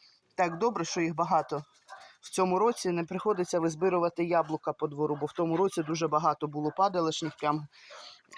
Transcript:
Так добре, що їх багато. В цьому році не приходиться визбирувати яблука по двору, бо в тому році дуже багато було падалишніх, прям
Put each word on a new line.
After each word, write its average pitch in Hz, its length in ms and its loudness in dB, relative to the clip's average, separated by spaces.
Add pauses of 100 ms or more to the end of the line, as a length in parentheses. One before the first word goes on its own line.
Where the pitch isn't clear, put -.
(360)
Так 170 220 0
добре, 196 280 0
що 180 160 -2
їх 165 140 0
багато. 160 480 0 (580)
В - 80 -18
цьому 185 300 2
році 226 300 2
не 170 140 0
приходиться 180 560 0
визбирувати 170 680 0
яблука 156 480 0
по 156 140 -4
двору, 147 280 -2
бо 147 100 -4
в - 80 -4
тому 165 240 0
році 185 260 0
дуже 160 240 -2
багато 151 400 2
було 151 240 -4
падалишніх, 165 680 0
прям 151 300 -2 (720)